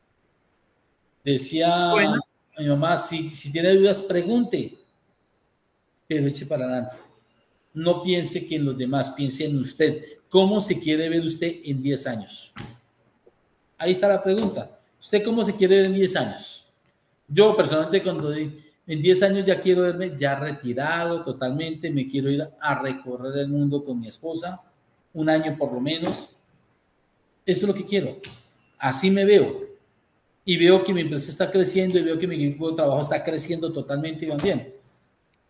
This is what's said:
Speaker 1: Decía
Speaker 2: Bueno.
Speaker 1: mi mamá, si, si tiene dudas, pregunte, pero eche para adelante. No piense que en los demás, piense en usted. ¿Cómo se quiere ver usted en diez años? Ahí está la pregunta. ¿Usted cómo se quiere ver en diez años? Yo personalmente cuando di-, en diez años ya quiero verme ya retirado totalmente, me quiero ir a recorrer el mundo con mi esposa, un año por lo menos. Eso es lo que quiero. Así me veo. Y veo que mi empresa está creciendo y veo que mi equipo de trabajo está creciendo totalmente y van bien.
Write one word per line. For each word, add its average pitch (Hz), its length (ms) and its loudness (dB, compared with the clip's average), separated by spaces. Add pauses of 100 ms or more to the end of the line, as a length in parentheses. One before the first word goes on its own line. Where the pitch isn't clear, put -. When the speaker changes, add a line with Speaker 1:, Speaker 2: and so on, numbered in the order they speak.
(1200)
Speaker 1:
Decía 165 720 0
Speaker 2:
Bueno. - 240 4 (420)
Speaker 1:
mi 151 80 -2
mamá, 151 300 2
si, 160 340 -2
si 143 220 -6
tiene 175 220 4
dudas, 196 280 6
pregunte, 175 720 -2 (1300)
pero 147 200 0
eche - 200 -4
para 135 180 -4
adelante. 127 320 -6 (800)
No 170 280 0
piense 175 440 -2
que 156 100 -4
en 147 80 -2
los 131 140 -2
demás, 131 320 -2
piense 143 340 -4
en 143 140 -2
usted. 147 460 0 (240)
¿Cómo 196 320 4
se 190 180 0
quiere 156 300 0
ver 165 120 0
usted 165 440 -2
en 135 180 -4
diez 135 240 -2
años? - 480 -8 (1200)
Ahí 170 140 -2
está 190 180 4
la 196 140 4
pregunta. 196 560 0 (200)
¿Usted - 240 2
cómo 226 200 0
se 202 120 0
quiere 190 240 6
ver 190 80 4
en 190 80 0
diez 190 220 2
años? - 500 -4 (600)
Yo 196 280 6
personalmente 165 460 2
cuando 151 280 -4
di-, 151 320 -6 (240)
en 156 160 -4
diez 180 220 6
años 196 200 2
ya 185 160 2
quiero 180 220 2
verme 175 340 -2
ya 139 200 0
retirado 151 880 -4
totalmente, 156 640 -6
me 135 160 -2
quiero 135 240 -2
ir 143 180 -2 (120)
a 139 200 -2
recorrer 131 580 -8
el 143 100 -4
mundo 143 340 0
con 127 160 -8
mi 113 80 -10
esposa, 165 560 -10 (500)
un 156 160 -4
año 156 300 0
por 127 140 -4
lo 123 80 -6
menos. 165 560 -4 (1080)
Eso 185 180 4
es 208 60 2
lo 196 60 2
que 185 100 -8
quiero. 175 320 -2 (600)
Así 139 320 2
me 196 140 2
veo. 196 420 4 (800)
Y 175 120 0
veo 180 280 6
que 196 100 -2
mi 175 60 0
empresa 151 300 -2
está 185 200 -2
creciendo 185 480 2
y 160 40 0
veo 165 160 -2
que 175 100 -2
mi 165 80 -6
equipo 147 340 -4
de 165 60 -6
trabajo 143 240 0
está 147 240 -2
creciendo 160 480 -4
totalmente 156 520 -8
y 160 40 -8
van 190 100 -4
bien. 165 340 0 (760)